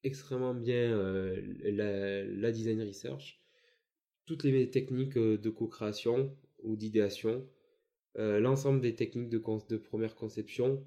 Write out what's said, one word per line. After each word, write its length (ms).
extrêmement 500
bien, 420
euh, 440
la, 580
la 300
design 300
research, 580
toutes 180
les 260
techniques, 460
euh, 200
de 140
co-création 840
ou 140
d'idéation, 720
euh, 220
l'ensemble 400
des 140
techniques 360
de 80
con-, 300
de 80
première 380
conception 720